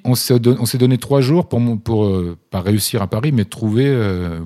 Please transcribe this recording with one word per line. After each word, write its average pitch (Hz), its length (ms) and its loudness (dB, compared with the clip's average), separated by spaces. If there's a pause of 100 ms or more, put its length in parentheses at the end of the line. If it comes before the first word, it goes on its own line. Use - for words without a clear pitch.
on 127 100 0
s'est 123 240 2
don-, 120 220 4
on 117 80 -2
s'est 135 100 -4
donné 127 220 4
trois 139 220 0
jours 156 280 0
pour 120 100 -2
mon, 117 180 0
pour, 107 280 -2
euh, 90 320 -2 (140)
pas 95 100 -4
réussir 101 400 0
à 92 60 -4
Paris, 110 240 -2
mais 110 140 2
trouver, 113 420 0
euh, 92 580 -2